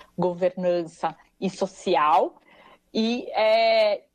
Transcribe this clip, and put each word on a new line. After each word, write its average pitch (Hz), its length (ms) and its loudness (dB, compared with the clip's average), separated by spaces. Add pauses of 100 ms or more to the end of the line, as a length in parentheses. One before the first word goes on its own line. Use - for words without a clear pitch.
(180)
governança 175 960 -2 (280)
e 190 80 -2
social. 175 880 0 (540)
E, 226 400 -2
é, 220 720 2 (120)